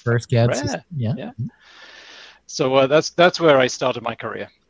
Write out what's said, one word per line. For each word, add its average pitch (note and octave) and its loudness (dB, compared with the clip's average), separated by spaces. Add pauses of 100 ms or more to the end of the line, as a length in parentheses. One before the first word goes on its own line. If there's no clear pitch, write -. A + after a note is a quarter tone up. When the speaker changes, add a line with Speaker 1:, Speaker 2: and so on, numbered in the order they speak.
(120)
Speaker 1:
first A#2 -2
cad A#2+ 2
Speaker 2:
Yeah, B3 -2
Speaker 1:
system. C#4+ -6 (140)
Yeah. B2+ -4
Speaker 2:
yeah. A3+ -12 (1160)
So, C3 -2
uh, C3+ 4
that's, D#3 2
that's F3 2
where D3+ 6
I B2+ 4
started B2 -4
my A#2 -8
career. G#2 -12 (200)